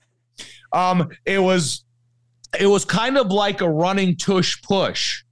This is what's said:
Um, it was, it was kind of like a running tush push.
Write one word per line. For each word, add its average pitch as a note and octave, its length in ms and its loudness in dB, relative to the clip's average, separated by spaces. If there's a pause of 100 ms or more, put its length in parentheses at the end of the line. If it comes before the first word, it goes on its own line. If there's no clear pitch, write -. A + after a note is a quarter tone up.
(720)
Um, F3+ 360 0 (160)
it G3 140 0
was, F#3 440 0 (760)
it G3 80 4
was G3+ 180 4
kind A#3+ 320 0
of A3 140 0
like G3+ 300 -2
a F3 80 0
running F3+ 460 0
tush - 480 -2
push. - 680 -2